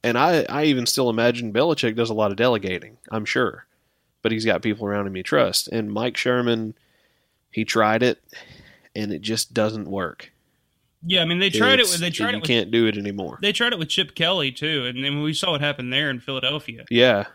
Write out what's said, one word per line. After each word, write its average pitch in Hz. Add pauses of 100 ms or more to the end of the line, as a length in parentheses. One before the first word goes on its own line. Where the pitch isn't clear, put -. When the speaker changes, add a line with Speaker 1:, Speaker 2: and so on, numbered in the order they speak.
Speaker 1:
And 117
I, 156
I 147
even 131
still 123
imagine 117
Belichick 123
does 117
a 110
lot 107
of 98
delegating, 107 (120)
I'm 110
sure. - (560)
But 113
he's 110
got 98
people 107
around 101
him 98
he 92
trusts. 101
And 107
Mike 120
Sherman, 120 (760)
he 110
tried 110
it, 123 (720)
and 104
it 82
just 110
doesn't 107
work. 95 (760)
Speaker 2:
Yeah, 180
I 165
mean, 170
they 190
tried 247
Speaker 1:
It's, 180
Speaker 2:
it. 165
They 175
tried 233
Speaker 1:
you -
Speaker 2:
it -
with, -
Speaker 1:
can't 113
do 117
it 107
anymore. 101
Speaker 2:
they 202
tried 180
it 175
with 160
Chip 180
Kelly, 165
too, 143
and 127
then 143
we 151
saw 180
what 143
happened 139
there 143
in 127
Philadelphia. 131
Speaker 1:
Yeah. 120